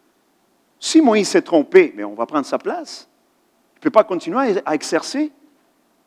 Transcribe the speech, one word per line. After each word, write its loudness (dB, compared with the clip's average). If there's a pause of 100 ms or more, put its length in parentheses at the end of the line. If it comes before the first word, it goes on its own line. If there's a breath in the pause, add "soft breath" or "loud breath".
(800)
Si 4
Moïse 2
s'est 2
trompé, 2
mais -8
on -10
va -4
prendre -4
sa -4
place. -10 (680)
Il -20
ne -20
peut 0
pas 4
continuer -2
à, -6
à 0
exercer. » -4 (760)